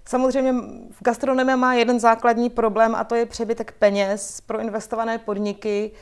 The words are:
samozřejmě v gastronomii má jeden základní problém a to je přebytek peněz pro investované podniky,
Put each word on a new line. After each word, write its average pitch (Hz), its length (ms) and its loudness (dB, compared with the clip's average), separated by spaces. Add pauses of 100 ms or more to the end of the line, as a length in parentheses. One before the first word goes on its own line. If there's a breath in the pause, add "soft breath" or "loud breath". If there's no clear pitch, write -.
samozřejmě 262 480 2 (380)
v - 120 -20
gastronomii 254 540 0
má 254 160 2
jeden 240 260 2
základní 233 500 4
problém 220 460 2
a 226 80 -2
to 233 120 -2
je 233 100 2
přebytek 226 540 -6
peněz 202 600 0
pro 220 180 -6
investované 226 580 -4
podniky, 208 720 -4 (100 soft breath)